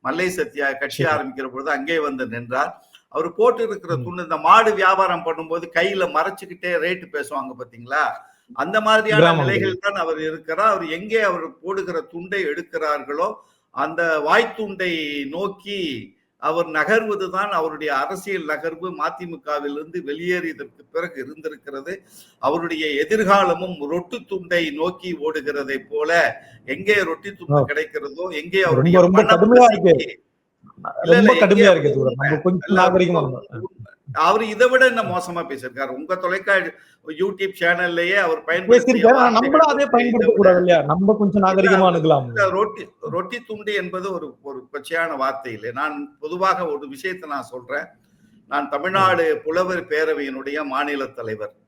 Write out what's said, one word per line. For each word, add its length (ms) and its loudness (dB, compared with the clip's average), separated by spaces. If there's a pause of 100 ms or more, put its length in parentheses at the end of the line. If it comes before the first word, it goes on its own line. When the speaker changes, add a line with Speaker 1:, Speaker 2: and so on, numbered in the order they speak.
Speaker 1:
மல்லை 260 -2
சத்யா 420 -4
கட்சி 320 -6
Speaker 2:
சரி. 80 0
Speaker 1:
ஆரம்பிக்கிற 380 -6
பொழுது 220 -8
அங்கே 280 -4
வந்து 280 -4
நின்றார். 440 -6 (380)
அவர் 240 -4
போட்டு 300 2
இருக்கிற 320 -6
Speaker 2:
ம். 80 -6
Speaker 1:
துண்டு, 200 -10
இந்த 140 -4
மாடு 360 6
வியாபாரம் 520 2
பண்ணும்போது 480 -6
கையில 340 0
மறைச்சுக்கிட்டே 720 -4
ரேட்டு 340 -4
பேசுவாங்க 460 -8
பாத்தீங்களா? 460 -6 (500)
அந்த 280 -4
மாதிரியான 400 4
Speaker 2:
கிராமங்களில். 260 4
Speaker 1:
நிலைகள் 340 -2
தான் 140 -4
அவர் 240 -4
இருக்கிறார். 520 -2
அவர் 160 -2
எங்கே 340 -4
அவர் 240 -2 (140)
போடுகிற 420 -6
துண்டை 420 -8
எடுக்கிறார்களோ 840 -4 (460)
அந்த 260 -4 (180)
வாய்த்துண்டை 760 0 (360)
நோக்கி 520 -8 (600)
அவர் 260 -2
நகர்வதுதான் 840 -2
அவருடைய 440 -4
அரசியல் 500 -4
நகர்வு 460 -6
மதிமுகவிலிருந்து 1120 -8
வெளியேறியதற்கு 880 -8
பிறகு 300 -8
இருந்திருக்கிறது. 720 -12 (460)
அவருடைய 520 -2
எதிர்காலமும் 920 2
ரொட்டு 440 -6
துண்டை 460 -2
நோக்கி 440 -6
ஓடுகிறதை 640 -6 (100)
போல 220 -2 (540)
எங்கே 380 0
ரொட்டி 280 -6
துண்டு 280 0
Speaker 2:
ஓ. 60 2
Speaker 1:
கிடைக்கிறதோ, 640 -6
எங்கே 320 -2
Speaker 2:
ரொம்ப, 60 4
Speaker 1:
அவருடைய 320 6
Speaker 2:
ரொம்ப 220 8
Speaker 1:
பணம் 100 4
Speaker 2:
கடுமையா 380 8
இருக்கு. 240 6
Speaker 1:
கசிக்கு-, 240 0 (840)
இல்ல, 140 6
Speaker 2:
ரொம்ப 180 8
Speaker 1:
இல்ல, 80 6
Speaker 2:
கடுமையா 280 8
Speaker 1:
எங்கே 60 8
Speaker 2:
இருக்கு 160 2
தோழர். 200 0
Speaker 1:
உண்மை, 180 -2
Speaker 2:
நம்ம 140 0
கொஞ்சம் 240 0
Speaker 1:
இல்ல, 120 2
Speaker 2:
நாகரிகமா 420 4
Speaker 1:
ரொம்ப 180 -6
Speaker 2:
இருக்கணும். 280 -14
Speaker 1:
உண்மை. 200 -18 (260)
அவர் 300 2
இதை 260 2
விட 160 6
என்ன 160 2
மோசமா 420 -4
பேசியிருக்காரு. 480 -8
உங்க 240 -6
தொலைக்காட்சி 560 -2 (360)
YouTube 460 -4
சேனல்லயே 640 0
அவர் 280 0
பயன்படுத்திய 420 4
Speaker 2:
பேசியிருக்காரு. 320 6
ஆனா 60 6
Speaker 1:
வார்த்தைகள் 280 4
Speaker 2:
நம்மளும் 160 6
அதே 60 2
Speaker 1:
வந்து 100 2
இதை 80 -2
Speaker 2:
பயன்படுத்த 340 2
Speaker 1:
விட 120 4
Speaker 2:
கூடாது 220 6
இல்லையா? 220 4
நம்ம 320 2
கொஞ்சம் 280 2
Speaker 1:
இல்ல, 60 4
Speaker 2:
நாகரிகமா 400 4
Speaker 1:
அது 20 6
Speaker 2:
அணுகலாம். 360 2
Speaker 1:
இல்ல, 240 0
ரொட்டி, 340 -4 (180)
ரொட்டி 380 -8
துண்டு 340 -10
என்பது 400 -6
ஒரு, 140 -10 (140)
ஒரு 180 -14 (100)
கொச்சையான 480 -6
வார்த்தை 360 -4
இல்லை. 180 -10
நான் 240 -6 (240)
பொதுவாக 480 -2
ஒரு 200 -8
விஷயத்தை 420 -10
நான் 220 -10
சொல்றேன். 340 -8 (640)
நான் 200 -4
தமிழ்நாடு 560 2
Speaker 2:
ம். 180 0
Speaker 1:
புலவர் 440 -2
பேரவையினுடைய 760 -4
மாநில 440 -4
தலைவர். 460 -10 (140)